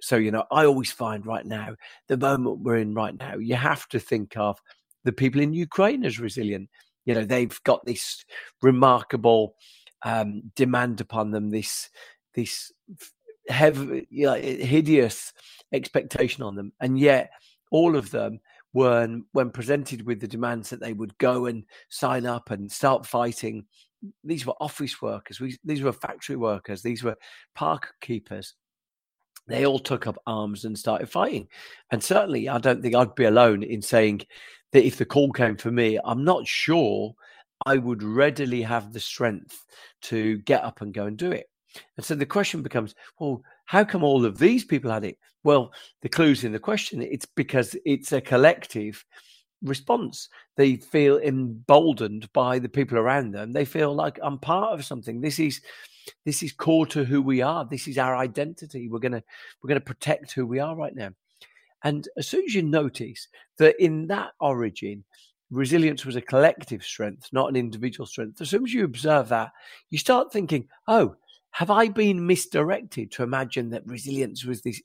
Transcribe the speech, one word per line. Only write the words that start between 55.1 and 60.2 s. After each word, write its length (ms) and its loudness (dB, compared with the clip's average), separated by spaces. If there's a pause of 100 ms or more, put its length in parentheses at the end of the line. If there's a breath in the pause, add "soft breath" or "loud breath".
This 180 -4
is, 220 -2 (640 loud breath)
this 180 -4
is 80 -8
core 360 2
to 160 -2
who 180 0
we 200 0
are. 240 -2
This 220 -10
is 100 -6
our 180 0
identity. 720 -6
We're 100 -6
gonna, 240 -4 (380 loud breath)
we're 80 -12
gonna 120 0
protect 500 -6